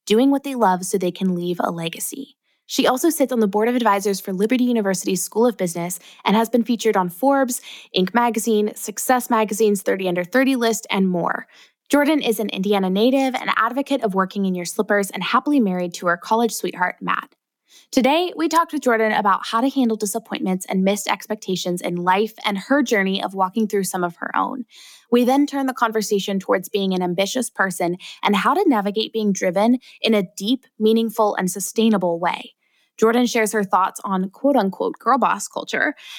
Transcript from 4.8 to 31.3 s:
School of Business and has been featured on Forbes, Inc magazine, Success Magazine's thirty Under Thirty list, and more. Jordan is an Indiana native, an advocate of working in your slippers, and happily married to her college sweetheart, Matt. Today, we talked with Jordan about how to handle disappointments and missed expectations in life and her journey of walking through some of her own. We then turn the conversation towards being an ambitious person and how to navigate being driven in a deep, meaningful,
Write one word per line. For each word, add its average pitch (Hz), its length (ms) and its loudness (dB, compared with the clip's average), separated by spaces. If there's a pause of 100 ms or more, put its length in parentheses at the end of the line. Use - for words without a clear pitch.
School 220 220 0
of 240 100 2
Business 175 440 -4 (240)
and 202 120 2
has 220 140 2
been 233 140 2
featured 220 340 0
on 180 120 0
Forbes, 269 520 0 (340)
Inc 185 200 2
magazine, 220 580 0
Success - 560 -2
Magazine's 214 540 2
thirty 190 240 -2
Under 180 160 0
Thirty 262 320 2
list, 226 340 -2
and 190 180 2
more. 180 380 -2 (440)
Jordan 294 340 4
is 226 160 0
an 208 100 -2
Indiana 190 400 0
native, 247 460 2
an - 200 -4
advocate 262 460 -2
of 196 140 -2
working 190 320 0
in 185 80 0
your 175 100 -6
slippers, 196 460 -2
and - 100 -8
happily 254 380 2
married 180 340 0
to - 140 -4
her 170 100 2
college 226 380 0
sweetheart, 180 440 -4
Matt. - 360 -6 (560)
Today, 302 440 2
we 320 140 -2
talked 330 240 2
with 294 80 -4
Jordan 220 300 2
about 196 340 2
how 226 160 -2
to 269 80 2
handle 247 260 2
disappointments 196 720 -4
and 190 160 0
missed 202 240 0
expectations 180 760 -4
in 175 160 -4
life 190 360 0 (100)
and 202 140 -2
her 269 240 0
journey 196 420 0
of 190 120 -8
walking 190 320 0
through 196 160 0
some 185 200 -2
of 170 120 -4
her - 200 -6
own. - 300 -2 (460)
We 240 120 6
then 269 220 4
turn 277 220 -4
the 254 60 -4
conversation 208 640 0
towards 190 280 -2
being 196 280 -2
an 185 80 0
ambitious 190 480 -2
person 180 460 -2 (260)
and 202 120 2
how 208 200 2
to 381 120 2
navigate 214 460 0
being 214 180 0
driven 196 460 2 (240)
in 226 140 2
a 208 80 2 (120)
deep, 233 300 -4 (140)
meaningful, 220 560 2